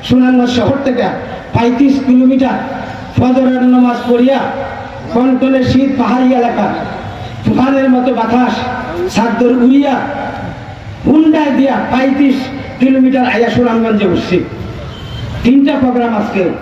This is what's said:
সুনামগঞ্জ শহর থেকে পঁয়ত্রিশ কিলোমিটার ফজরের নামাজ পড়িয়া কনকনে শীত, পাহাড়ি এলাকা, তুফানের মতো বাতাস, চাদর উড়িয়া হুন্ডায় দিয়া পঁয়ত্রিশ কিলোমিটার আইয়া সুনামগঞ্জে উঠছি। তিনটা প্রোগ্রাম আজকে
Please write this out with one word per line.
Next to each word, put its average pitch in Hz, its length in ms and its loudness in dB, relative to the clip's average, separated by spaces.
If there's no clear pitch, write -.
সুনামগঞ্জ 247 460 2
শহর - 360 0
থেকে 240 180 -2
পঁয়ত্রিশ 247 540 2
কিলোমিটার 254 500 4
ফজরের 254 420 2
নামাজ 247 480 2
পড়িয়া 247 280 4
কনকনে 262 500 2
শীত, 262 380 0
পাহাড়ি 254 320 2
এলাকা, 233 400 0
তুফানের 269 440 2
মতো 247 240 2
বাতাস, 226 400 0
চাদর 240 360 2
উড়িয়া 262 440 4
হুন্ডায় 311 460 4
দিয়া 254 280 2
পঁয়ত্রিশ 269 440 2
কিলোমিটার 262 460 4
আইয়া 233 240 0
সুনামগঞ্জে 226 580 0
উঠছি। 175 360 0
তিনটা 277 360 4
প্রোগ্রাম 240 360 0
আজকে 196 340 -2